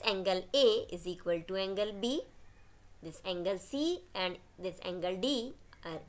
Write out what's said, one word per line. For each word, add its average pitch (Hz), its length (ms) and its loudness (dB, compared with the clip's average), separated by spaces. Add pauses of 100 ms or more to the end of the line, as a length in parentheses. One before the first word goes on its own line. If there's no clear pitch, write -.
angle 190 480 2
A 240 360 8
is 180 160 -6
equal 175 360 -2
to 180 140 -6
angle 196 360 0
B. 240 300 0 (840)
This 160 220 -8
angle 185 340 0
C 320 400 0 (160)
and 185 220 -2 (200)
this 180 260 -6
angle 180 340 -2
D 247 360 0 (320)
are 165 240 -6